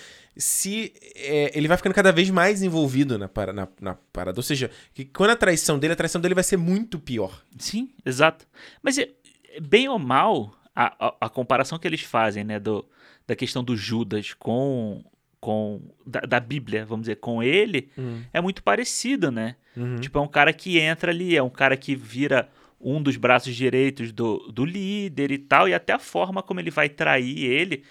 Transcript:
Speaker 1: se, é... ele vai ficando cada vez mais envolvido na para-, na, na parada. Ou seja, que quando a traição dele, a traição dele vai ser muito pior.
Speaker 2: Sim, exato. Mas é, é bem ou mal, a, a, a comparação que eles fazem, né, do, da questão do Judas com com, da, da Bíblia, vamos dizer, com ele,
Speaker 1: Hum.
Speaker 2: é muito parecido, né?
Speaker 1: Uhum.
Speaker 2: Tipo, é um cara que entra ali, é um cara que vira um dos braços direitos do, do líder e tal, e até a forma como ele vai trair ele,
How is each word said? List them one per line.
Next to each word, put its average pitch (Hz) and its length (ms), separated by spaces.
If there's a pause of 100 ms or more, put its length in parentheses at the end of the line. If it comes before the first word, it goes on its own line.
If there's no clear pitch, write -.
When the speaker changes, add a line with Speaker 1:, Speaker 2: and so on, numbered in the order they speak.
(360)
Speaker 1:
se, - 560 (240)
é... 147 400
ele 151 120
vai 175 100
ficando 185 160
cada 190 180
vez 175 200
mais 190 320
envolvido 139 540
na 98 100
para-, 95 260
na, 95 140 (120)
na 95 140 (180)
parada. 90 280
Ou 123 40
seja, 131 280 (220)
que 135 120
quando 202 260
a 233 40
traição 170 420
dele, 156 160
a 165 40
traição 165 220
dele 180 140
vai 180 100
ser 190 140
muito 185 400
pior. 110 460 (160)
Speaker 2:
Sim, 247 300 (140)
exato. 135 440 (340)
Mas 269 160
é, - 120 (440)
é 156 80
bem 208 260
ou 247 120
mal, 135 560 (200)
a, - 340
a, - 120
a 113 80
comparação 131 480
que 170 100
eles 156 140
fazem, 107 420
né, 107 160
do, 104 240 (440)
da 120 80
questão 123 280
do 123 120
Judas 104 580
com 117 680 (420)
com, 107 340 (240)
da, - 180
da 127 180
Bíblia, 113 480
vamos 113 160
dizer, 110 140
com 117 260
ele, 175 520
Speaker 1:
Hum. 120 280 (100)
Speaker 2:
é 170 80
muito 190 220
parecido, 233 680
né? 113 240 (220)
Speaker 1:
Uhum. 123 200
Speaker 2:
Tipo, 127 200
é 143 60
um 143 40
cara 147 240
que 170 280
entra 160 320
ali, 170 260
é 135 60
um 127 80
cara 135 260
que 139 180
vira 123 540 (320)
um 143 180
dos 139 160
braços 123 400
direitos 131 560
do, 110 280 (120)
do 120 140
líder 185 680
e 139 60
tal, 151 320
e 180 60
até - 180
a - 60
forma 190 420
como 180 180
ele 170 120
vai 151 180
trair 143 560
ele, 151 460